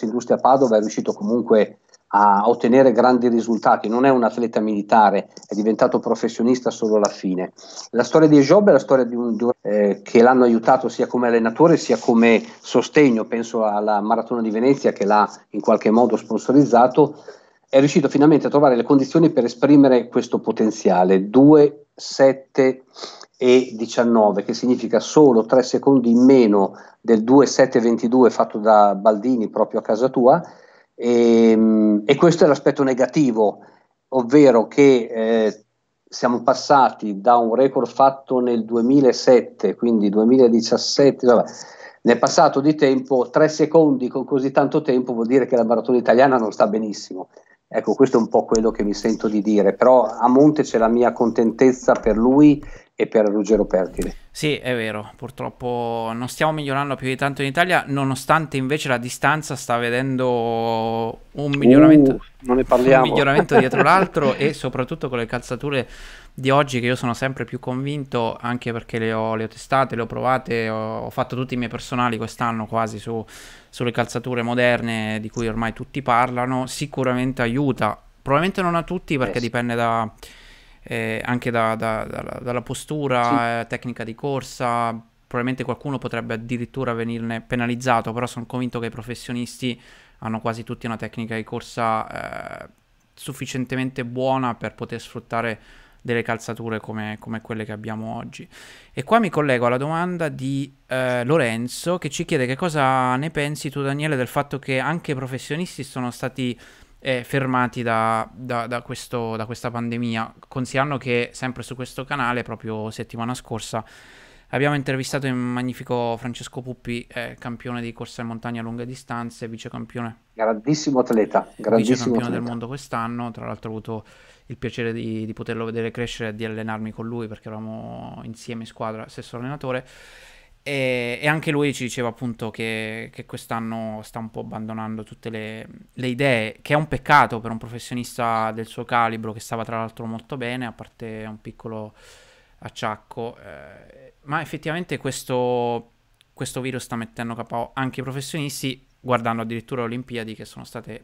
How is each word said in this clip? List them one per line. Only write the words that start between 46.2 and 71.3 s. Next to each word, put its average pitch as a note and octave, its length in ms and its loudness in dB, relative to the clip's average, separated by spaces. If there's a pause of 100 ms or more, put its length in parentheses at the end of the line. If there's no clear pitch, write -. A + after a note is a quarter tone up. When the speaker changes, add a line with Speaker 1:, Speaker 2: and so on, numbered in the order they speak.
Speaker 1:
non A2 160 -2
sta - 140 2
benissimo. G2+ 640 -6 (380)
Ecco, A2 280 -4
questo C3 240 4
è - 20 6
un A2 80 -2
po' A2+ 160 2
quello A2 280 0
che G#2+ 100 -6
mi G2+ 120 -2
sento A2 340 -2
di G#2 120 0
dire, G2+ 340 2
però B2 300 6
a A2+ 240 0
monte C#3+ 360 6
c'è - 120 -4
la A2+ 120 4
mia A#2 240 2
contentezza A#2+ 800 2
per A2 240 0
lui C#3 440 6 (360)
e G#2+ 100 -2
per G#2+ 200 2
Ruggero G2+ 380 2
Pertile. - 500 -4 (160)
Speaker 2:
Sì, D3 260 -4
è B2+ 180 -6
vero, G#2+ 420 -6
purtroppo A#2+ 960 -8
non B2 160 -8
stiamo D#3 240 -2
migliorando C#3+ 440 -4
più C3 100 -10
di C3 100 -4
tanto C#3 260 -4
in C#3 60 -2
Italia, E3+ 380 -2
nonostante C#3 720 -2
invece C#3 320 -4
la B2 100 0
distanza C#3 560 -4
sta A#2+ 240 -4
vedendo A#2 1400 -2 (120)
un C#3+ 200 -4
miglioramento, C#3+ 600 8
Speaker 1:
Uh, - 340 -12
non B2+ 100 2
ne C3 80 0
parliamo. C3 400 4
Speaker 2:
un A#2+ 60 0
miglioramento C#3+ 460 2
dietro - 260 2
Speaker 1:
<laughs> - 20 4
Speaker 2:
l'altro, D#3+ 500 2
e D3 180 -2
soprattutto C3+ 560 -6
con B2 100 -4
le A#2 80 -4
calzature B2+ 600 -6 (460)
di C3 160 -2
oggi, C3+ 300 2
che A#2 60 -2
io B2 80 0
sono B2 200 -4
sempre C3 300 -6
più A#2+ 140 -10
convinto, C3 800 -6
anche B2 340 -6
perché A#2 260 -8
le A2+ 140 -2
ho, A2 220 -4
le A2 100 -6
ho A#2 40 -8
testate, - 480 -4
le A#2 60 -4
ho A2+ 40 -4
provate, A#2 640 -4
ho, A2 360 -8
ho A#2 60 -10
fatto B2 260 -6